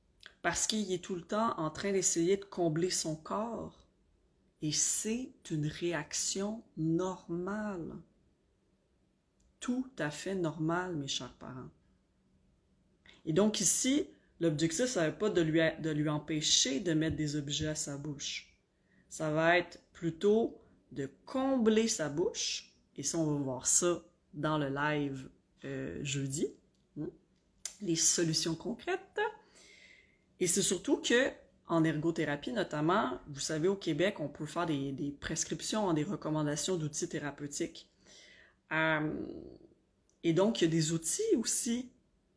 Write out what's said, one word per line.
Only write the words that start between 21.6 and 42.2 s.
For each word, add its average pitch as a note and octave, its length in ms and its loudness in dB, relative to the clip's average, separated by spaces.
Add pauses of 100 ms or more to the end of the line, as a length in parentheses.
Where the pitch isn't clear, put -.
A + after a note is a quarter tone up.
sa D#3 220 0
bouche. - 640 -2 (240)
Et C#3 80 -6
ça, - 140 -2
on D3+ 180 2
va - 20 0
voir C3 300 -4
ça F3 340 4 (320)
dans D#3 240 0
le C#3+ 100 0
live, C#3+ 640 -2 (340)
euh, C3+ 380 -6
jeudi. C#3 460 -2 (480)
Hmm. D3+ 100 -6 (760)
Les E3+ 120 0
solutions D#3+ 600 2
concrètes. E4+ 640 -4 (1200)
Et F3+ 80 4
c'est - 120 2
surtout F#3 360 2
que, B3 340 4 (380)
en E3 140 6
ergothérapie D#3 680 0
notamment, G3 760 0
vous C#3 140 -10
savez, D#3 260 0
au G3 80 2
Québec, F3 460 0
on D3 80 -4
peut - 180 -10
faire E3+ 200 -2
des, C#3 260 -2
des C#3+ 180 -4
prescriptions, E3 840 -2
des D3+ 100 2
recommandations D3+ 720 -2
d'outils D#3 320 -4
thérapeutiques. D3 840 -8 (800)
Euh, D#3 560 0 (960)
et E3+ 100 4
donc, G3+ 280 4
il E3+ 60 6
y - 20 4
a - 20 0
des D#3+ 220 2
outils G4+ 440 0
aussi A#3+ 540 0 (460)